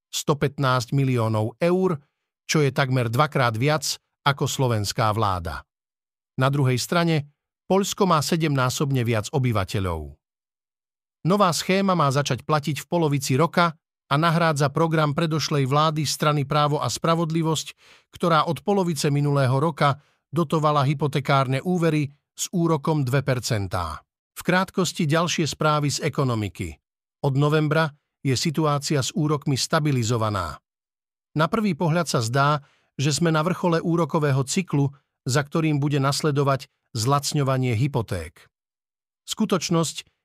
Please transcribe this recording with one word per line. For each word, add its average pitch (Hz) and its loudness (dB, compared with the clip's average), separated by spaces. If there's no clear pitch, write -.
sto - -2
pätnásť 135 0
miliónov 113 0
eur, 180 2
čo 156 2
je 139 2
takmer 127 0
dvakrát 131 2
viac 147 -2
ako 139 0
slovenská 113 0
vláda. 90 -4
Na 131 2
druhej 131 2
strane, 165 0
Poľsko 196 0
má 175 4
sedemnásobne 139 0
viac 110 -2
obyvateľov. 95 -2
Nová 190 4
schéma 190 2
má 147 4
začať 135 -2
platiť 151 -2
v - -16
polovici 143 0
roka 170 2
a 139 2
nahrádza 156 2
program 156 0
predošlej 151 -2
vlády 156 2
strany 147 0
Právo 147 0
a 123 -2
spravodlivosť, 160 -2
ktorá 165 2
od - -6
polovice 180 0
minulého 143 2
roka 143 0
dotovala 151 2
hypotekárne 139 0
úvery 165 0
s - -8
úrokom 160 0
dve 131 2
percentá. 98 -4
V - -14
krátkosti 185 0
ďalšie 160 0
správy 147 0
z 131 -4
ekonomiky. 107 -4
Od 139 0
novembra 151 2
je 135 0
situácia 147 0
s - -2
úrokmi 151 0
stabilizovaná. 113 0
Na 156 2
prvý 208 0
pohľad 170 0
sa 127 0
zdá, 139 2
že 143 0
sme 165 0
na 156 2
vrchole 170 0
úrokového 151 0
cyklu, 143 0
za 139 0
ktorým 156 0
bude 143 0
nasledovať 139 -2
zlacňovanie 131 0
hypoték. 113 -4
Skutočnosť 175 -2